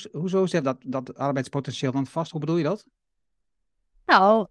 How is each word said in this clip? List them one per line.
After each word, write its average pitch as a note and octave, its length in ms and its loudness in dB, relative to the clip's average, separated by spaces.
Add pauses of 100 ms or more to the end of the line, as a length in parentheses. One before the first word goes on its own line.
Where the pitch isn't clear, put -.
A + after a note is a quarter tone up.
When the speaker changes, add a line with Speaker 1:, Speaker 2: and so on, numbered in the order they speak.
(120)
Speaker 1:
hoezo F#3 340 0
zet E3 180 0
dat, C3 220 -2
dat C3 320 -8
arbeidspotentieel C3+ 760 -4
dan C3+ 160 -2
vast? E3 240 -6
Hoe D#3+ 80 -8
bedoel D#3+ 180 -2
je E3 60 0
dat? F3+ 240 -4 (1200)
Speaker 2:
Nou, G#3+ 460 6